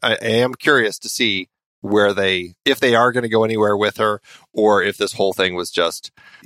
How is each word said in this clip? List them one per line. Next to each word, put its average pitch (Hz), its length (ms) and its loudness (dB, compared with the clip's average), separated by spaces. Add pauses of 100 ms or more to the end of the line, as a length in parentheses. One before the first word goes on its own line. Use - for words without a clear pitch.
I, 113 180 0
I 110 40 -10
am 120 300 0
curious 123 440 0
to - 80 -12
see 98 400 -4 (320)
where 101 340 2
they, 95 420 -2 (100)
if 135 160 0
they 123 140 4
are 120 180 4
gonna 120 160 -2
go 110 160 2
anywhere 107 320 0
with 104 180 -2
her, 107 240 -2 (320)
or 104 320 2
if 101 140 -4
this 101 160 -2
whole 98 180 0
thing 92 240 -2
was 90 160 -6
just, - 400 -4 (340)